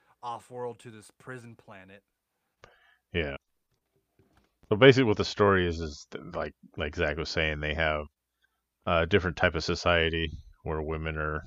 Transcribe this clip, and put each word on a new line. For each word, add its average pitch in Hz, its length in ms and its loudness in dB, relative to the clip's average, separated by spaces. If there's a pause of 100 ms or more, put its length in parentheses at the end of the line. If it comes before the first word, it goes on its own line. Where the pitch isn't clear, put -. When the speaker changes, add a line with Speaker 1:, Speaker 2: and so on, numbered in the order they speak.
(240)
Speaker 1:
off-world 120 560 -12
to 120 120 -20
this 107 280 -20
prison 117 360 -18
planet. 98 480 -20 (1080)
Speaker 2:
Yeah. 73 240 -4 (1300)
So 110 60 0
basically 127 300 8
what 104 120 2
the 98 80 -2
story 98 420 4
is, 82 120 -2
is 78 320 -10
th-, - 120 -14 (100)
like, 78 200 -8 (240)
like 76 180 -6
Zach 78 220 -2
was 78 120 -6
saying, 78 300 -2
they 76 160 -4
have 78 300 -2 (800)
a 85 200 2
different 87 320 2
type 85 180 2
of 78 80 -4
society 82 680 0 (320)
where 78 180 -6
women 78 360 -6
are, 76 300 -6